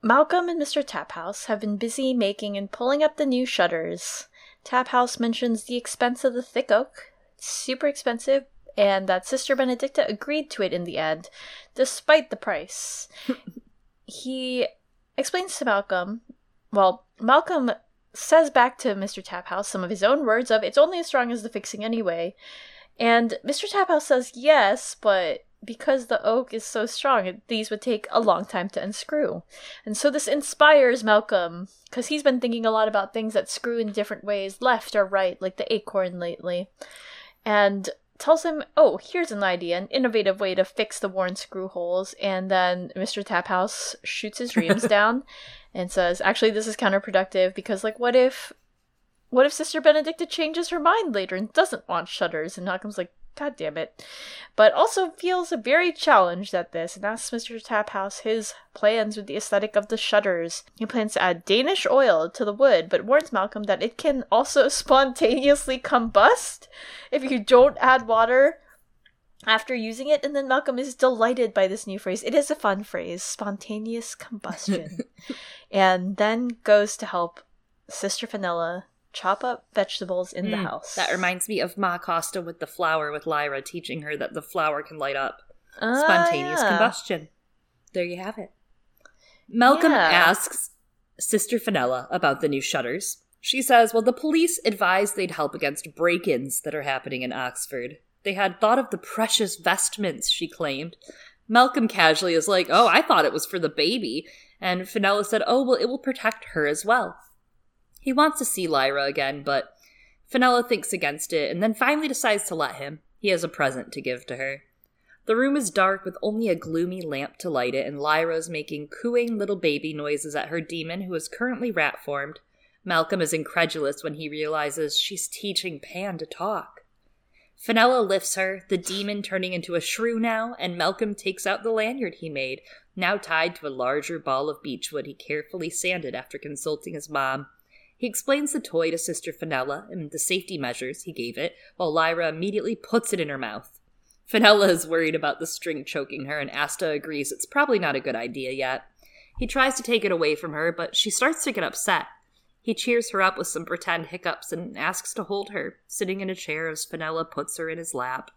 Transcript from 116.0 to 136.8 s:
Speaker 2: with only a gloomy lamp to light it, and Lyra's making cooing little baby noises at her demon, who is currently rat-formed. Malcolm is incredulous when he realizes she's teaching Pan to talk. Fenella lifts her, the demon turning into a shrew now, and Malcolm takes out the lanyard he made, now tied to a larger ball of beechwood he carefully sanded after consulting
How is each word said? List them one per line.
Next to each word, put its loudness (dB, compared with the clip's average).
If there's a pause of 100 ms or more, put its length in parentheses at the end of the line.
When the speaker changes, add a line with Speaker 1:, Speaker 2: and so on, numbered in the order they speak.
Speaker 2:
with -10
only -2
a 4
gloomy -4
lamp -6
to -6
light 0
it, -2
and -8
Lyra's 0
making -10 (140)
cooing 0
little -2
baby 0
noises -6
at -4
her -4
demon, -8
who -8
is -6
currently -4
rat-formed. -4 (460)
Malcolm 0
is 0
incredulous -2
when -6
he -10
realizes -4
she's -4
teaching -6
Pan -8
to -8
talk. -6 (800)
Fenella 4
lifts 0
her, -4
the 2
demon -6
turning -4
into -6
a 0
shrew -2
now, -2
and -6
Malcolm -2
takes -6
out -2
the -2
lanyard -2
he -12
made, -8 (360)
now -2
tied -2
to -10
a -6
larger -2
ball -2
of -10
beechwood -8
he -16
carefully -8
sanded -4
after -12
consulting -8